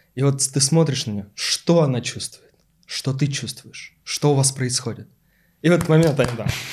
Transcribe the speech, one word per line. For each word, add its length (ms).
и 80
вот 180
ты 200
смотришь 460
на 60
неё, 120
что 480
она 180
чувствует, 520
что 260
ты 140
чувствуешь, 680
что 280
у 20
вас 180
происходит?» 560
И 60
в 40
этот 160
момент 320
они, 160
да, 100